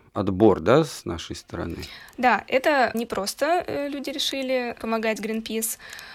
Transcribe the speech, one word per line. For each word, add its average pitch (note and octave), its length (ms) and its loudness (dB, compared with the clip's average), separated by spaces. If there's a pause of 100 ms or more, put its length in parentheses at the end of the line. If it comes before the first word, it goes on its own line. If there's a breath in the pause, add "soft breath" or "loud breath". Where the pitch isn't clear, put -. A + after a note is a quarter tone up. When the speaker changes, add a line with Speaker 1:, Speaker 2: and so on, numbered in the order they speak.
(120)
Speaker 1:
отбор, F#2+ 480 4
да, A#2+ 240 6
с - 200 -10
нашей - 300 -6
стороны? - 440 -8 (380 loud breath)
Speaker 2:
Да, A#3+ 300 2
это C4+ 480 4
не A3+ 120 -4
просто, C#4 600 0
э, C#4+ 220 -4
люди C#4 220 -6
решили C4 680 -2
помогать A3+ 400 -2
Greenpeace, A3 580 -4 (360 loud breath)